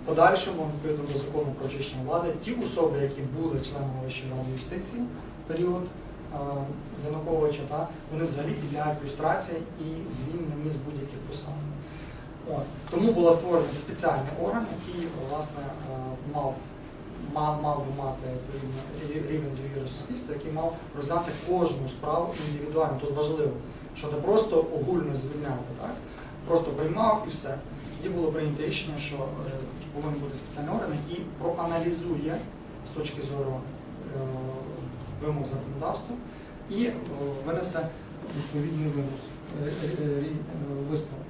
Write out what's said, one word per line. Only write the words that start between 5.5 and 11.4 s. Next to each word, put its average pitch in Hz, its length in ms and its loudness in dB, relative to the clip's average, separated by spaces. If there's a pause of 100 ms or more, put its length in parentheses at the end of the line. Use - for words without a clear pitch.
е, - 540 -8 (680)
Януковича, 151 640 4
та, 156 180 0 (260)
вони 165 120 2
взагалі 151 280 0
підлягають 147 500 0
люстрації 160 540 0 (240)
і 160 300 -4
звільнені 151 600 -2
з 127 60 0
будь-яких 135 420 -6 (100)
посад. 147 240 -6 (1000)